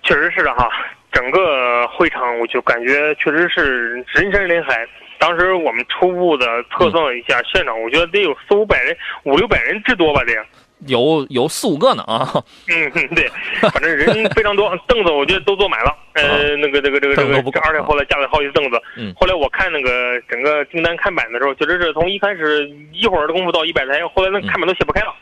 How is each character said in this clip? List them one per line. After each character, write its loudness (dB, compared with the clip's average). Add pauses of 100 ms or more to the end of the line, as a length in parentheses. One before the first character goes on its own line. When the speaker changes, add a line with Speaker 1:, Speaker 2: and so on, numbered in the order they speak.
Speaker 1:
确 2
实 2
是 -2
的 0
哈， 2 (440)
整 0
个 2
会 0
场 -4
我 -2
就 -2
感 -2
觉 2
确 -2
实 2
是 -2 (100)
人 2
山 0
人 2
海。 -2 (320)
当 2
时 4
我 0
们 -4
初 2
步 2
的 0
测 2
算 0
了 -2
一 -8
下， 2
Speaker 2:
嗯。 -4
Speaker 1:
现 0
场 -4
我 -4
觉 4
得 2
得 0
有 0 (120)
四 4
五 4
百 2
人、 -2 (280)
五 2
六 2
百 2
人 -2
之 0
多 2
吧， 2
得。 -2 (540)
Speaker 2:
有， 2
有 0
四 -4
五 0
个 4
呢 -4
啊。 -2 (240)
Speaker 1:
嗯， 0 (240)
对， 2 (400)
反 -2
正 2
人 2
非 2
常 0
多， 2
<laughs> -14
凳 2
子 4
我 2
觉 0
得 -2
都 2
坐 0
满 -2
了。 0 (180)
呃， 0
Speaker 2:
啊。 2 (200)
Speaker 1:
那 0
个， 2
那 2
个， 2
这 -
个， -
这 0
个， 2
Speaker 2:
凳 2
子 2
都 2
不 -4
够。 0
Speaker 1:
这 -
二 0
天 -2
后 0
来 0
架 -2
了 0
好 2
几 -2
凳 0
子。 0 (160)
Speaker 2:
嗯。 -10
Speaker 1:
后 2
来 0
我 0
看 -2
那 -2
个 -2
整 -8
个 0
订 -6
单 -2
看 -2
板 -4
的 -6
时 0
候， 0
确 -2
实 0
是 0
从 0
一 -6
开 -2
始 -2 (240)
一 -4
会 2
儿 0
的 -2
功 0
夫 -2
到 -2
一 -4
百 -2
台， -2
后 0
来 0
那 -2
看 -4
板 0
都 0
写 -2
不 -4
开 0
了。 -6